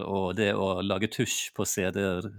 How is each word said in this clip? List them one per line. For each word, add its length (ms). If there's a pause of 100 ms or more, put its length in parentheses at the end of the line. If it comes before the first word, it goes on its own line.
og 320
det 180
å 300
lage 280
tusj 440
på 100
C 240
D-er, 320 (160)